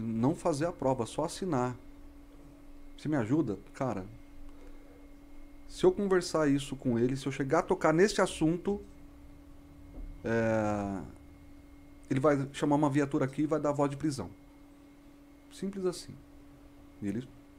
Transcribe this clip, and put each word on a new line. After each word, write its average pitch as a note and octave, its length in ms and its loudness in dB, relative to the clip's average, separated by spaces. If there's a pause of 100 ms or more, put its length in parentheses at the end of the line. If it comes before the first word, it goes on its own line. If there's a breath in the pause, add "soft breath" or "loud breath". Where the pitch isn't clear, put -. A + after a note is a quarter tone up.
não A#2 320 2
fazer D#3+ 320 0
a F3+ 40 -2
prova, B2+ 360 0
só - 160 -2
assinar. C3 520 0 (1200)
Você - 120 -8
me D#3 80 2
ajuda?" A#2+ 420 2 (160)
Cara, G#2 320 -2 (1600 loud breath)
se - 160 -2
eu F#3 80 8
conversar F3+ 580 2
isso C#3 260 2
com A#2+ 240 2
ele, C3 180 4
se C3+ 80 -8
eu C#3 60 0
chegar C#3+ 280 2
a F3+ 40 4
tocar - 300 2
nesse G3+ 280 6
assunto, F3 580 2 (1400)
é, G#2+ 800 2 (1080)
ele C3 100 2
vai C#3 340 4
chamar D3 240 2
uma D3+ 120 4
viatura C#3 360 2
aqui C3+ 180 -2
e - 20 2
vai D3+ 140 2
dar D3 120 2
voz C#3+ 180 2
de C#3 80 -6
prisão. C3 320 -4 (1200)
Simples G3 340 -4
assim. - 280 -4 (880)
E G#2 60 -2
eles A#2 200 -2 (300)